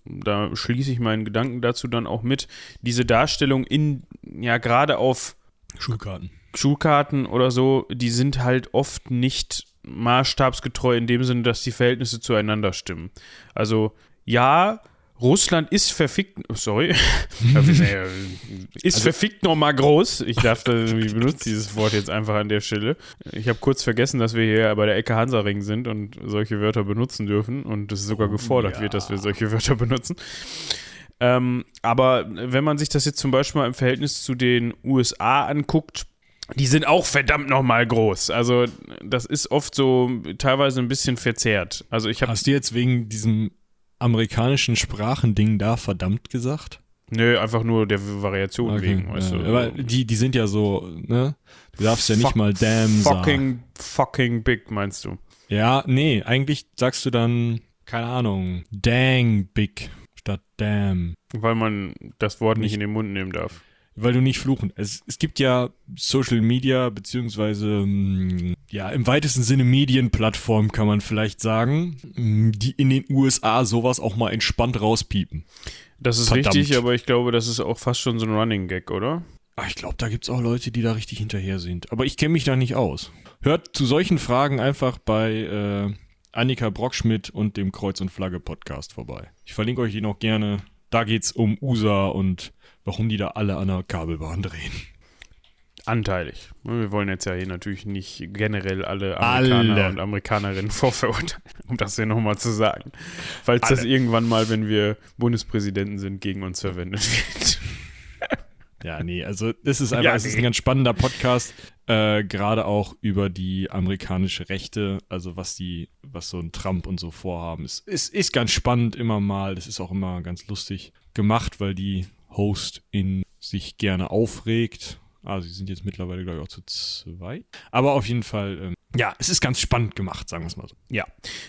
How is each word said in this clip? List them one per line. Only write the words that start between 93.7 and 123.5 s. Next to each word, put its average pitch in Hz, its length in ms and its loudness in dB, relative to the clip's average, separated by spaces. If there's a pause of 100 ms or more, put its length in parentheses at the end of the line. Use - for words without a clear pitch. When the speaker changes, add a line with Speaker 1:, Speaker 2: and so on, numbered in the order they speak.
Speaker 2:
Kabelbahn 82 600 -6
drehen. 78 280 -8 (1160)
Speaker 1:
Anteilig. 98 640 -4 (140)
Wir 113 280 -4
wollen 101 160 -2
jetzt 95 160 -4
ja 92 100 -4
hier 92 120 -6
natürlich 95 400 -8
nicht 95 460 -10
generell 98 520 -4
alle 95 340 -4
Amerikaner 123 400 4 (160)
Speaker 2:
Alle. 101 140 2
Speaker 1:
und 95 120 -4
Amerikanerinnen 101 720 -4
<laughs> - 0 -
vorverurteilen, 120 720 -2 (240)
um 127 120 -6
das 101 180 -4
hier 110 100 0
nochmal 107 300 2
zu 120 160 -2
sagen. 107 400 0 (500)
Falls 120 260 4
das 127 120 4
Speaker 2:
Alle. 120 80 -2
Speaker 1:
irgendwann 117 400 2
mal, 110 220 4
wenn 110 180 0
wir 104 300 0 (180)
Bundespräsidenten 101 800 -2
sind, 98 220 -8
gegen 98 220 -6
uns 92 180 -8
verwendet 92 400 -6 (100)
wird. - 540 0
<laughs> - 60 -8 (1120)
Speaker 2:
Ja, 78 180 -8
nee, 87 220 -6
also 104 280 -4 (120)
das 139 160 0
ist 127 120 -2
einfach, 131 120 0
Speaker 1:
Ja, 131 100 4
Speaker 2:
es 110 100 -2
ist 107 100 -4
Speaker 1:
nee. 107 40 0
Speaker 2:
ein 113 60 2
ganz 123 120 0
spannender 127 380 2
Podcast, 123 580 0 (360)
äh, 107 340 4
gerade 104 420 0
auch 104 360 -2
über 98 280 0
die 92 440 -4
amerikanische 92 800 -2
Rechte, 98 480 -4 (100)
also 90 280 -10
was 92 200 -10
die, 87 320 -8 (140)
was 127 280 -14
so 90 80 -8
ein 82 140 -8
Trump 95 340 -4
und 92 140 -6
so 85 100 -10
vorhaben. 85 540 -8
Es - 160 -12
ist, - 340 -6
ist 202 180 -2
ganz 117 200 0
spannend 120 420 0
immer 113 240 -2
mal, 98 380 -2
das 90 100 -12
ist 104 140 -10
auch 90 100 -8
immer 92 320 -4
ganz 87 240 -10
lustig - 460 -10 (200)
gemacht, 107 460 0
weil 98 160 -2
die 95 320 -4 (240)
HostInnen 98 920 -2 (160)
sich - 380 -10